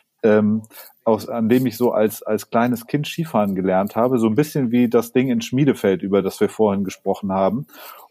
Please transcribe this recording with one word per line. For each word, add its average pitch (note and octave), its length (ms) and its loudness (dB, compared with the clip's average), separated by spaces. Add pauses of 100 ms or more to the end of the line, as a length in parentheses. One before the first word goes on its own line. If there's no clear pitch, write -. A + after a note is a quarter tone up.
(240)
ähm, G#2+ 400 4 (420)
aus, A2 240 0
an A#2 180 -2
dem B2+ 200 4
ich A2 100 -6
so A#2+ 160 0
als, A2 280 0
als - 280 -6
kleines B2 380 -2
Kind D3 200 -4
Skifahren G#2+ 480 -2
gelernt F#2+ 400 0
habe. B2 240 2
So A2+ 80 2
ein A2 80 -2
bisschen D3 360 0
wie B2 180 4
das A#2 240 0
Ding C3 160 2
in A#2 100 0
Schmiedefeld, A2+ 640 0
über G2 180 2
das F#2 200 -4
wir G#2 80 2
vorhin G2+ 340 0
gesprochen F#2+ 480 -6
haben. F#2+ 340 -2 (460)